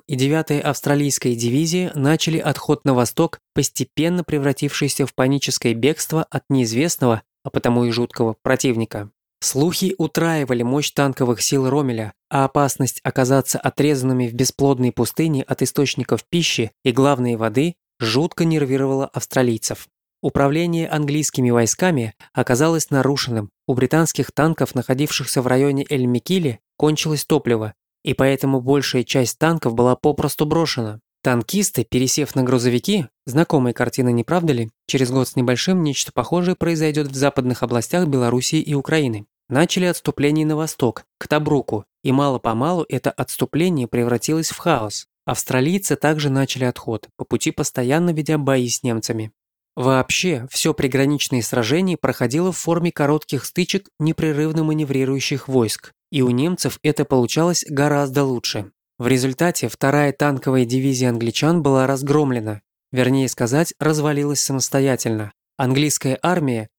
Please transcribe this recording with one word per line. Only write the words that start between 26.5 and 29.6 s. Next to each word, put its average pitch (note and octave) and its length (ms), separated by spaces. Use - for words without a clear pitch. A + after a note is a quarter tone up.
кончилось D3+ 480
топливо, A#2 520
и C3+ 120
поэтому C3+ 440
большая B2+ 440
часть - 340
танков D#3 380